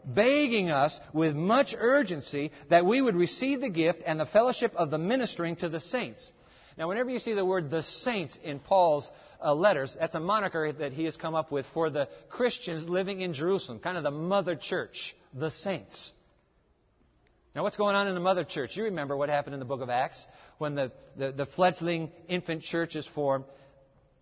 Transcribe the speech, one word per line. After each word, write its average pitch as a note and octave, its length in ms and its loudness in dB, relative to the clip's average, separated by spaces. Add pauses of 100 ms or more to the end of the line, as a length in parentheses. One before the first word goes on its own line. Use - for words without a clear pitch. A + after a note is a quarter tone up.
"begging A3+ 640 2
us D3 300 2 (160)
with D#3 200 2
much G3+ 440 2
urgency F3+ 720 0 (160)
that F3 160 8
we A3+ 160 6
would A#3+ 160 4
receive B3 460 2
the C4+ 80 -2
gift E3 340 2
and D#3 160 -2
the D3+ 60 0
fellowship A#3 500 2
of E3+ 140 0
the D3+ 80 0
ministering E3+ 580 -2
to E3+ 140 -4
the D#3+ 100 -4
saints." E3 500 -6 (460)
Now, D#3+ 120 -4
whenever A#3 200 -2
you B3+ 100 -2
see A3+ 140 -2
the G3+ 140 2
word F#3 240 0
"the D#3 120 0
saints" G3+ 600 -4
in C#3+ 140 -6
Paul's, E3 520 4 (320)
uh, D3 120 4
letters, D3+ 440 2
that's E3 160 -2
a E3 60 -4
moniker E3+ 500 0
that C#3+ 220 -6
he D#3 120 -4
has D#3 120 -4
come D#3+ 180 -6
up D#3 160 -2
with C#3 220 0
for D#3+ 160 0
the C#3+ 220 -2 (180)
Christians E3+ 580 -2
living F#3+ 360 -2
in F3+ 100 -2
Jerusalem, D3+ 460 -2
kind F3+ 180 -6
of E3 60 -4
the C#3+ 80 0
mother E3+ 460 0
church, - 600 -6 (160)
the C#3+ 180 -4
saints. - 640 -8 (1400)
Now, D3 80 -4
what's G3+ 160 -2
going G3+ 180 2
on G3+ 100 2
in G3 60 0
the F3+ 80 -2
mother F3+ 240 2
church? C#3 320 -6
You G#3 80 -2
remember D3 320 -4
what C#3+ 140 0
happened C#3+ 240 -2
in C#3 60 -8
the C3 60 -8
book B2+ 140 -6
of B2 80 -6
Acts B2 380 -4 (320)
when D3 160 -4
the, C3+ 180 -2 (240)
the, C3+ 160 -4
the C3+ 140 -4
fledgling E3 680 0 (160)
infant E3+ 340 -4
church E3 340 -4
is D3 100 -6
formed. C#3 400 0 (760)